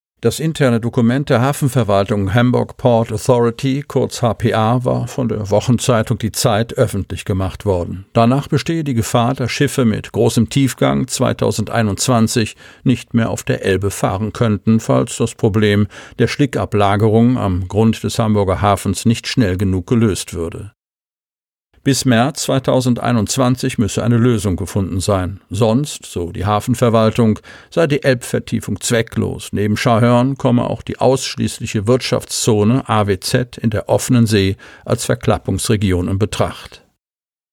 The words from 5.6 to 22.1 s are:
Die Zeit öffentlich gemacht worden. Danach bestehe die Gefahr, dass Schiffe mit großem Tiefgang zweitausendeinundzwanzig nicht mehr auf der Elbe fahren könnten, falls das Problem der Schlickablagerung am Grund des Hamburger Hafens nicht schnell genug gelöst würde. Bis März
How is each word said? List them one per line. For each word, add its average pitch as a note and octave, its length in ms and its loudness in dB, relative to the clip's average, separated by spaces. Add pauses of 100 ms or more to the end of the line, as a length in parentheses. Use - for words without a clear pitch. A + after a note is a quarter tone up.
Die G#2+ 140 -4
Zeit A#2 440 0
öffentlich G2+ 500 -2
gemacht F#2+ 420 -4
worden. F#2 460 -2
Danach A#2+ 340 2
bestehe E3 380 -2
die C#3 100 -4
Gefahr, A#2+ 400 0
dass A#2+ 160 -4
Schiffe C3+ 340 0
mit G#2+ 280 -2
großem A2+ 360 2
Tiefgang C3+ 600 0
zweitausendeinundzwanzig A2+ 1500 0 (300)
nicht B2 300 -2
mehr A2+ 160 0
auf - 120 -6
der - 220 -4
Elbe F#2+ 260 0
fahren G#2+ 420 -4
könnten, A2+ 460 2
falls B2+ 380 0
das - 180 -4
Problem G#2 540 2 (320)
der A#2 80 4
Schlickablagerung A2 1080 2
am F#2+ 300 -2
Grund A2 380 0
des G#2+ 160 -2
Hamburger G#2 420 0
Hafens G2+ 420 0
nicht A#2 220 0
schnell F#2+ 300 0
genug F#2 320 -2
gelöst A2 460 0
würde. E2+ 360 -8 (1120)
Bis C#3 200 2
März B2+ 400 2